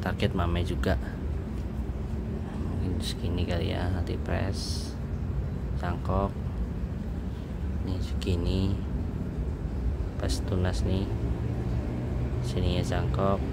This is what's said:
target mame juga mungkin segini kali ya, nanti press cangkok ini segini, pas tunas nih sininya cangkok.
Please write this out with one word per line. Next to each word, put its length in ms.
target 320
mame 240
juga 400
mungkin 480
segini 480
kali 240
ya, 160
nanti 320
press 720
cangkok 480
ini 160
segini, 720
pas 80
tunas 400
nih 240
sininya 400
cangkok. 560